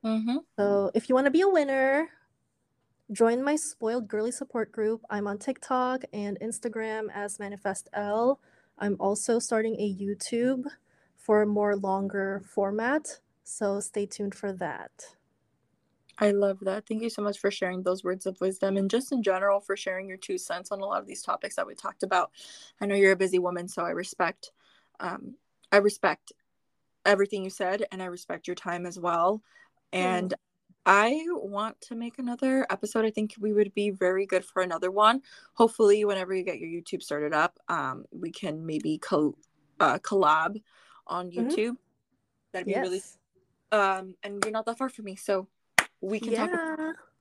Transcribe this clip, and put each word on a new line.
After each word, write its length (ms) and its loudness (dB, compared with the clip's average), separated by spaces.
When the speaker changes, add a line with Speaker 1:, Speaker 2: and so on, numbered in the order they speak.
Speaker 1:
Mm-hmm. 320 0
Speaker 2:
So 360 2
if 160 0
you 60 6
wanna 160 4
be 100 4
a 80 6
winner, 600 2
join 320 4
my 120 2
Spoiled 520 -4
Girly 240 -2
support 400 -6
group. 380 -2
I'm 180 -4
on 120 -4
TikTok 640 -2
and 260 -6
Instagram 760 -6
as 260 -8
Manifest 540 -6
L. 460 2
I'm 220 -2
also 400 0
starting 400 0
a 160 -2
YouTube 680 -2
for 240 4
a 60 4
more 280 2
longer 680 -2
format, 760 -2
so 360 -2
stay 260 -4
tuned 300 -6
for 180 -6
that. 600 -10
Speaker 1:
I 120 4
love 300 2
that. 260 -4
Thank 140 -4
you 80 -2
so 140 -6
much 160 -4
for 100 2
sharing 320 -4
those 220 -2
words 240 -4
of 120 -8
wisdom 380 0
and 120 0
just 220 0
in 120 0
general 360 2
for 160 -4
sharing 320 -6
your 100 -12
two 200 -6
cents 340 -6
on 80 -6
a 60 -6
lot 160 -2
of 60 -16
these 160 -12
topics 320 -4
that 100 -2
we 80 -14
talked 300 -8
about. 280 2
I 60 -4
know 100 0
you're 180 8
a 40 4
busy 220 2
woman, 280 -2
so 160 -6
I 60 -2
respect, 640 -4
um, 360 -8
I 60 8
respect 540 2
everything 380 4
you 60 -6
said, 420 -2
and 100 -8
I 40 -6
respect 420 -10
your 80 -4
time 300 -6
as 140 -10
well. 420 2
And 400 0
Speaker 2:
Mm. 60 -4
Speaker 1:
I 460 6
want 500 -6
to 140 -12
make 240 -10
another 500 0
episode. 360 0
I 40 2
think 300 -4
we 140 0
would 200 2
be 160 0
very 380 2
good 180 0
for 160 -2
another 300 -2
one. 300 6
Hopefully, 500 6
whenever 300 0
you 80 -2
get 160 -4
your 100 -10
YouTube 320 -8
started 320 -2
up, 240 2
um, 420 -4
we 200 -8
can 340 -8
maybe 340 -2
co-, 360 2
uh, 180 4
collab 640 2
on 240 -6
Speaker 2:
Mm-hmm. 160 -2
Speaker 1:
YouTube. 300 0
That'd 160 -6
be 80 0
really 220 -2
Speaker 2:
Yes. 200 -12
Speaker 1:
um, 500 0
and 240 -6
you're 60 -6
not 160 -4
that 100 -4
far 120 -2
from 160 -14
me, 100 -10
so 320 -2
we 180 -2
can 140 -2
talk 180 0
Speaker 2:
Yeah. 420 -4